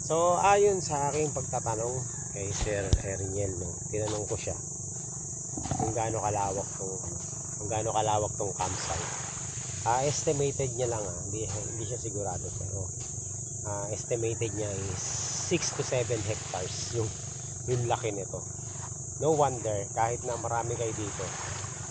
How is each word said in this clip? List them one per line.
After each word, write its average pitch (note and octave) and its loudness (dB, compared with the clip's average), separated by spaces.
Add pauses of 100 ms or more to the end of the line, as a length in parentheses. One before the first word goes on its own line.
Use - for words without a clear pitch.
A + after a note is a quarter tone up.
So, E3+ 4
ayon G3+ 8
sa D3 2
aking D3 2
pagtatanong A#2+ 0 (340)
kay G2 -2
Sir G2+ 2 (160)
Erniel, G2 0
no, F2 -2 (200)
tinanong G#2+ 0
ko A2+ 0
siya - -2 (1300)
kung A2+ 2
gaano A2 0
kalawak G2 2 (100)
tong, F#2+ -4
ano, - -6 (400)
kung G#2 -4
gaano A2 2
kalawak G#2+ 4
tong F#2+ 0
campsite. F2 0 (720)
Ah, B2+ 4
estimated C#3+ 2
niya A#2+ 2
lang, A2 0
ah. F2 -4
Hindi, G#2 -2 (240)
hindi A2+ -4
siya A#2+ -2
sigurado, G2 -2
pero, G2 -4 (800)
ah, G2+ -2
estimated A2+ 0
niya G#2 -2
is F#2+ -2 (480)
six - 2
to C#3+ 0
seven A#2 2
hectares F#2+ -2
yung, A2 2 (580)
yung A#2+ 2
laki A2+ 2
nito. F#2+ -4 (800)
No D3+ 6
wonder, A2+ 4
kahit A#2 2
na A#2+ -2
marami A#2 0
kayo A2+ 0
dito, G2+ -2 (680)